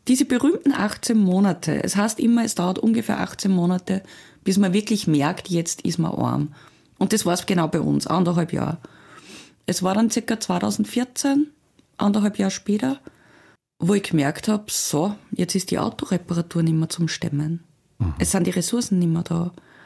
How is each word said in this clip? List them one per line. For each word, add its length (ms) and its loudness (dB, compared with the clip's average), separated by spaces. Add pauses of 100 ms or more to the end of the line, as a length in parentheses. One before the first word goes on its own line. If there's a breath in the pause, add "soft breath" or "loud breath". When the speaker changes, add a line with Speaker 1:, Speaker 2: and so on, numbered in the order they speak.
Speaker 1:
diese 180 4
berühmten 460 2
achtzehn 460 0
Monate, 640 2
es 120 -2
heißt 240 0
immer, 240 4
es 120 -4
dauert 240 0
ungefähr 400 0
achtzehn 320 -2
Monate, 500 2 (420 loud breath)
bis 140 2
man 160 4
wirklich 340 0
merkt, 420 0
jetzt 320 -2
ist 180 -4
man 140 -2
arm. 400 -2 (440 loud breath)
Und 160 0
das 120 0
war's 200 -2
genau 220 0
bei 140 -2
uns, 260 0
anderthalb 460 2
Jahre. 240 -2 (880 loud breath)
Es 180 -2
war 100 2
dann 160 2
circa 300 -2
zweitausendvierzehn, 1080 0 (500)
anderthalb 420 2
Jahre 120 0
später, 480 -2 (800 loud breath)
wo 160 2
ich 100 2
gemerkt 440 0
hab, 240 0
so, 440 -2 (160)
jetzt 240 -2
ist 140 -4
die 100 -2
Autoreparatur 840 -2
nicht 120 2
mehr 140 0
zum 200 -2
Stemmen. 540 -4 (360)
Speaker 2:
Mhm. 200 0
Speaker 1:
Es 120 0
sind 160 2
die 40 0
Ressourcen 480 0
nicht 120 2
mehr 120 0
da. 280 -2 (340 loud breath)